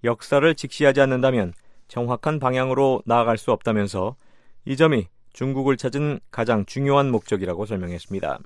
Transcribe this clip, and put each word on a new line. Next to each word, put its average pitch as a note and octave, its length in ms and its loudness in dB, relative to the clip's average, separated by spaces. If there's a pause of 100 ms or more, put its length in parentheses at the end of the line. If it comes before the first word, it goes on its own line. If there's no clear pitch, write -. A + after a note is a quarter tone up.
역사를 C#3+ 500 2
직시하지 C#3 480 2
않는다면 B2+ 520 2 (340)
정확한 B2 520 -2
방향으로 C3 680 2
나아갈 A#2 340 2
수 - 120 -2
없다면서 G#2 640 -2 (500)
이 C3+ 120 -4
점이 C#3+ 300 2 (260)
중국을 C3+ 440 -2
찾은 C#3+ 420 -4 (100)
가장 A2+ 360 -2
중요한 C#3 440 0
목적이라고 F#2+ 560 -4
설명했습니다. F2 800 -6